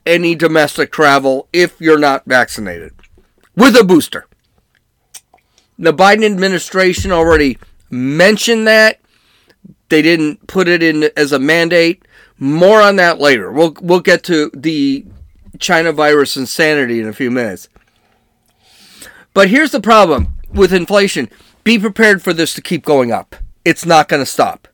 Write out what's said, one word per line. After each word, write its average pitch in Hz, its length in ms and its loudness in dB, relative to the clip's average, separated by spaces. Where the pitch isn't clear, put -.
any 170 300 0
domestic 156 560 -2
travel 139 600 0
if 175 260 -2
you're 156 200 2
not 139 260 -2
vaccinated 101 640 -4
with 240 220 4
a 226 60 6
booster. 180 420 0
The 165 140 0
Biden 202 320 2
administration 190 880 -2
already 160 460 0
mentioned 190 800 0
that. 220 320 2
They 156 120 2
didn't 156 460 -2
put 185 200 -2
it 170 160 0
in 156 320 0
as 147 160 -2
a 143 80 -2
mandate. 165 640 0
More 175 440 4
on 202 160 4
that 175 220 0
later. 117 340 0
We'll, 165 260 0
we'll 180 220 0
get 175 220 0
to 156 300 -2
the 143 520 -4
China 165 340 -2
virus 147 420 0
insanity 135 640 -4
in 110 80 -8
a 107 60 -12
few 127 180 -6
minutes. 117 380 -8
But 196 160 4
here's 277 220 2
the 277 80 -4
problem 196 560 2
with 185 200 2
inflation. 190 560 -2
Be 226 160 0
prepared 208 420 0
for 180 120 -6
this 165 220 -4
to 151 60 -14
keep 165 220 -8
going 131 300 0
up. - 240 -10
It's 170 220 -2
not 165 240 2
gonna 143 160 -2
stop. - 480 -4